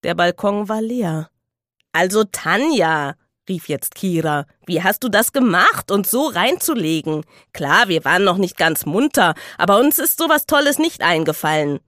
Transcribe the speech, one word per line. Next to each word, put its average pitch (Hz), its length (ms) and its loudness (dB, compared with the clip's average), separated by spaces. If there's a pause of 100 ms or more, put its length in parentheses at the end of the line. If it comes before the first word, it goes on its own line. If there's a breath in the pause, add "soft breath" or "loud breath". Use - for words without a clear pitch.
Der 170 120 -4
Balkon 196 540 -2
war 220 140 -4
leer. 190 480 -4 (640)
„Also 190 320 2
Tanja“, 165 880 0 (340)
rief 180 200 -6
jetzt - 260 -6
Kira, 160 520 -2 (200)
„wie 170 160 -2
hast 196 220 0
du 254 40 -2
das 208 240 2
gemacht, 247 600 2
uns 202 180 0
so 269 160 0
reinzulegen? 175 1000 -2 (280 soft breath)
Klar, 165 360 2
wir 160 160 0
waren 180 200 2
noch 185 140 2
nicht 185 180 -2
ganz 160 300 0
munter, 185 480 2 (220 loud breath)
aber 202 220 2
uns 285 220 2
ist - 180 -2
sowas 330 280 0
Tolles 285 340 2
nicht 320 200 -2
eingefallen.“ 156 880 0